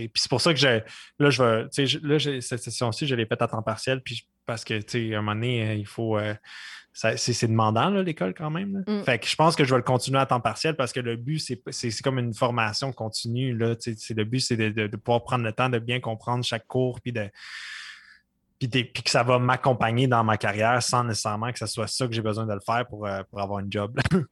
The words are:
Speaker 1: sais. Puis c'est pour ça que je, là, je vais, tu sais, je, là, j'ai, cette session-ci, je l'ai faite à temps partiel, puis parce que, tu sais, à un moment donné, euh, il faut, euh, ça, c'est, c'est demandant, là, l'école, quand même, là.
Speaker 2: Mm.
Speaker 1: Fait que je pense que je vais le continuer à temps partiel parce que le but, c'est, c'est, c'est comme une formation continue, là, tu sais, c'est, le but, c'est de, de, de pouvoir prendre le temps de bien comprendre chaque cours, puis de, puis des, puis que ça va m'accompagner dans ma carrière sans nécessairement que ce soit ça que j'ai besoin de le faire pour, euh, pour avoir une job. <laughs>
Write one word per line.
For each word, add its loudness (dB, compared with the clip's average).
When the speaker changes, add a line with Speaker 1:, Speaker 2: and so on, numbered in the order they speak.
Speaker 1:
sais. -6
Puis -2
c'est 0
pour 2
ça 6
que 0
je, 6
là, 6
je 4
vais, 4
tu -12
sais, 2
je, 0
là, 4
j'ai, -2
cette -6
session-ci, -2
je 0
l'ai 2
faite 0
à 2
temps -4
partiel, -2
puis -10
parce -6
que, -4
tu -2
sais, -2
à 0
un 0
moment 0
donné, 0
euh, 0
il -4
faut, -2
euh, -2
ça, 0
c'est, -2
c'est 0
demandant, 4
là, 2
l'école, -4
quand -8
même, -6
là. -2
Speaker 2:
Mm. -4
Speaker 1:
Fait 2
que -8
je 0
pense 6
que 6
je 4
vais 6
le 2
continuer 2
à 4
temps 2
partiel 0
parce -2
que -4
le -4
but, -4
c'est, -8
c'est, -4
c'est -8
comme 2
une -2
formation 0
continue, -4
là, 2
tu -8
sais, -12
c'est, -10
le 0
but, -2
c'est 0
de, 2
de, 0
de -6
pouvoir 2
prendre 0
le -4
temps 2
de 2
bien -2
comprendre -4
chaque -4
cours, -2
puis -6
de, -4
puis -2
des, 2
puis -10
que -2
ça 6
va 4
m'accompagner 4
dans 4
ma 2
carrière 2
sans 2
nécessairement -4
que -8
ce -6
soit -4
ça -2
que -4
j'ai -2
besoin -2
de -2
le -4
faire -2
pour, -10
euh, -4
pour -10
avoir -4
une -6
job. -4
<laughs> -